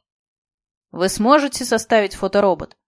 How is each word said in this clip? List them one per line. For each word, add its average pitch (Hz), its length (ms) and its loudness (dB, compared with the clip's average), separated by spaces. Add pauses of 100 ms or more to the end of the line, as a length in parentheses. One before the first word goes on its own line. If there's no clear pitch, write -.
(920)
«Вы 180 180 -2
сможете 269 560 0
составить 220 480 0
фоторобот?» 190 720 -2